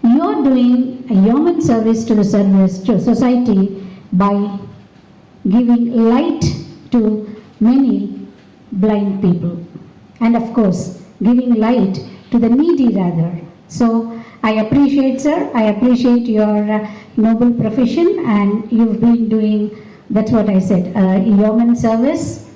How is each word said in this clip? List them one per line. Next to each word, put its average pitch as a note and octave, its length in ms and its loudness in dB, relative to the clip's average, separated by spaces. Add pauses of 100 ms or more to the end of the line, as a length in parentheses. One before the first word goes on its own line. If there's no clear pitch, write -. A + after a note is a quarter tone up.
you C4 200 4
are F4 200 -2
doing B3 680 0
a A3+ 40 -2 (120)
yeoman D#4+ 340 0
service A3+ 460 0
to A#3 80 0
the G#3 100 2
service, G3 600 2
to A3 140 0
society A#3 880 0 (240)
by G3+ 480 -2 (880)
giving A#3 460 2 (160)
light C#4+ 360 0 (480)
to B3 80 4 (600)
many A#3 600 0 (500)
blind G3+ 500 -2
people, E3+ 340 -2 (640)
and A#3 160 2
of - 160 -4
course, - 480 -2 (220)
giving B3 320 2
light G#3+ 460 0 (300)
to A#3+ 80 0
the A#3 100 2
needy C4+ 400 2
rather. F3 520 -2 (280)
So A3+ 520 -2 (220)
I A3 120 0 (100)
appreciate, C4+ 560 0
sir, D4+ 340 -2
I A3+ 100 0 (100)
appreciate A#3+ 520 2
your, G#3+ 440 0
uh, G#3+ 200 -4 (260)
noble A3+ 360 2
profession, B3 560 0 (180)
and G#3 440 0
you've A3+ 300 0
been A#3 280 2
doing, G#3+ 420 0 (400)
that's G#3+ 220 -2
what G#3 180 2
I F#3+ 80 2
said, F#3 380 -2
uh, F#3+ 280 0
yeoman A3 520 2
service B3 800 -2